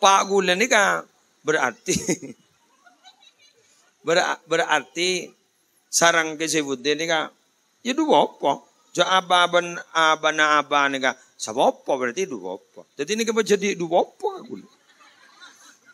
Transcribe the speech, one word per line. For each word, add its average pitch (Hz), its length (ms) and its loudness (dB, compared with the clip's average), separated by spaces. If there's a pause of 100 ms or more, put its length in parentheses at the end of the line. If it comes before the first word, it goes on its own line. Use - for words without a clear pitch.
Pak 196 240 6
gula 190 320 0
nika 196 480 2 (400)
berarti 143 500 -2
<laughs> - 380 -4 (1700)
ber-, 160 440 0
berarti 165 800 -2 (640)
sarang 160 480 2
Ki 160 80 -4
Saifuddin 143 480 -2
nika 156 320 -2 (560)
ya 240 80 -2
dua 285 320 2
apa? - 400 -4 (320)
Ja 185 240 2
aba 180 320 2
ben 175 240 0 (160)
aba 156 400 2
na 151 320 2
aba 143 240 0
nika 131 240 0 (240)
sapa 110 240 -6
apa 208 320 0
berarti 127 320 -4
dua 95 320 -10
apa? - 400 -20
Jadi 175 240 -6
nika 220 160 -2
apa 220 80 0
jadi 190 320 0
dua 170 240 0
apa - 300 -6 (180)
gula? - 200 -16 (1300)